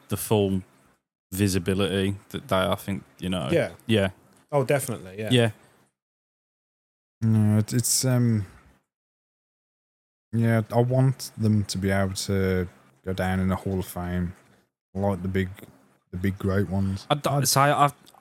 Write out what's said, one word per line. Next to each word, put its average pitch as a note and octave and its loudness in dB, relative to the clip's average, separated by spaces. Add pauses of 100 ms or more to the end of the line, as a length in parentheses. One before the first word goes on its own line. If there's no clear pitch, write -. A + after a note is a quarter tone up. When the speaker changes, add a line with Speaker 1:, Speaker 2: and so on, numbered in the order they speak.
Speaker 1:
the G2 -4
full G2 0 (720)
visibility F#2+ 0 (140)
that - -12
they, - 2
I F#2+ 2
think, G2 -8 (140)
you F#2 -6
know. F2+ -4
Speaker 2:
Yeah. B2 0 (160)
Speaker 1:
Yeah. G2 2 (400)
Speaker 2:
Oh, C#3+ 0
definitely. G#2+ -4
Yeah. G#2+ -6
Speaker 1:
Yeah. A#2 4 (1700)
Speaker 3:
No, G#2+ 4
it, G#2+ 0
it's, - 0
um, A#2+ 2 (1900)
yeah, A2+ 2 (120)
I A#2 6
want B2+ 2
them G#2+ 2
to - -8
be F#2+ 0
able G2 0
to F#2+ 0 (360)
go F#2+ -4
down F#2 -2
in F#2 0
the F#2 0
Hall F#2+ -4
of F2+ -6
Fame, F2+ -6 (600)
like F#2+ -2
the F#2+ -6
big, F#2+ -2 (640)
the - -10
big G2 -4
great G2 -2
ones. G2 -4
Speaker 1:
I'd, D3 -2
I'd C3+ 0
Speaker 3:
I'd B2+ -2
Speaker 1:
say, C3+ 2
I'd, C#3+ 4 (280)